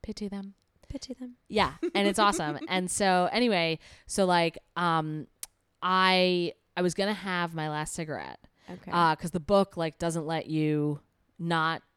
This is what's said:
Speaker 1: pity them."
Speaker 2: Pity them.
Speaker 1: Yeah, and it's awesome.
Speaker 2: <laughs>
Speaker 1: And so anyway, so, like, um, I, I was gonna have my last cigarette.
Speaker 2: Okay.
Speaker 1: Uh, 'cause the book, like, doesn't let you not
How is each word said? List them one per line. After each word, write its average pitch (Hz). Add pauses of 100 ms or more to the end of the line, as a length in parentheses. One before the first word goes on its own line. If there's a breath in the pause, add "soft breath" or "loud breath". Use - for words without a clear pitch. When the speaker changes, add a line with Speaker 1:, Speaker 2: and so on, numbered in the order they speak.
Speaker 1:
pity 214
them." 196 (340)
Speaker 2:
Pity -
them. 247 (140)
Speaker 1:
Yeah, 190 (200)
and 202
it's 202
awesome. 190
Speaker 2:
<laughs> -
Speaker 1:
And 185
so 180
anyway, 180 (300 loud breath)
so, -
like, 170 (200)
um, 160 (540)
I, 185 (220)
I 180
was 180
gonna 202
have 175
my 156
last 151
cigarette. 120 (320 soft breath)
Speaker 2:
Okay. 180
Speaker 1:
Uh, 170
'cause 170
the 180
book, 196
like, 165
doesn't 165
let 160
you 151 (360)
not 165 (160)